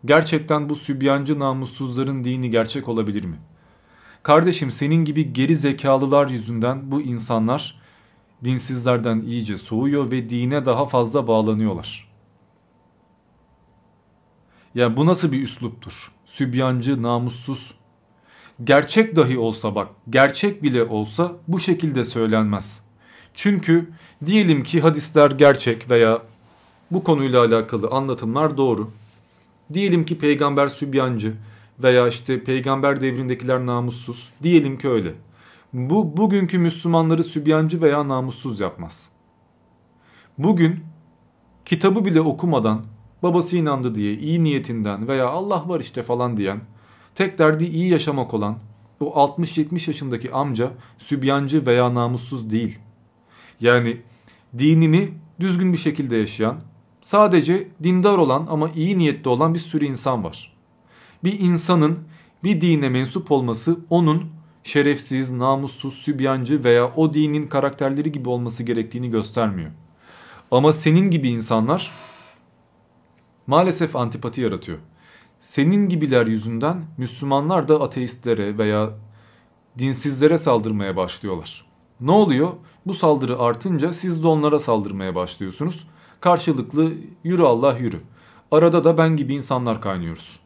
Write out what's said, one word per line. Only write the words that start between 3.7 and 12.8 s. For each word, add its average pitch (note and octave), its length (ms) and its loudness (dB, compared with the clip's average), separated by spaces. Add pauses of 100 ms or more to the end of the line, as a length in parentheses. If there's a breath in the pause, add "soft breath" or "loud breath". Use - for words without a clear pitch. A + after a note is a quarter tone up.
Kardeşim, D#3 480 4
senin D#3 340 0
gibi D3 280 -2
geri C3+ 240 2
zekalılar C#3 720 2
yüzünden B2 640 -4
bu C#3 100 -2
insanlar A#2+ 800 -4 (640 soft breath)
dinsizlerden B2 760 -2
iyice A2 360 -6
soğuyor C3 540 -2
ve B2 200 -4
dine B2 360 -2
daha C3 200 2
fazla B2 400 0
bağlanıyorlar. G#2+ 800 -2 (2750 soft breath)